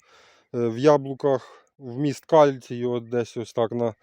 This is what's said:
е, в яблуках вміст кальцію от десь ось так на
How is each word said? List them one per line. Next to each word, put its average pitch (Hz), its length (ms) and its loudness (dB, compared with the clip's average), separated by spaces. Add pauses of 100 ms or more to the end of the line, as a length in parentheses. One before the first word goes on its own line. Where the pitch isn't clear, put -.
(540)
е, 120 140 -2
в 113 100 -6
яблуках 139 880 0 (120)
вміст 135 460 -6
кальцію 131 680 2
от 117 180 -6
десь 120 280 -6
ось 117 160 -10
так 113 200 -2
на 117 300 -4